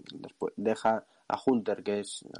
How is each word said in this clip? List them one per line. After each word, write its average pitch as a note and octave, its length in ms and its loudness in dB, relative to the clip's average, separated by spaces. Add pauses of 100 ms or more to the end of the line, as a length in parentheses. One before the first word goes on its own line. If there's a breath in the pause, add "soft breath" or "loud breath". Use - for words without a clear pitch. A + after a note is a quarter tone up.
(160)
después - 420 -6
deja A2 480 2 (240 soft breath)
a G#2+ 160 -2
Hunter, G#2+ 360 2
que G2+ 200 0
es - 240 -12 (140)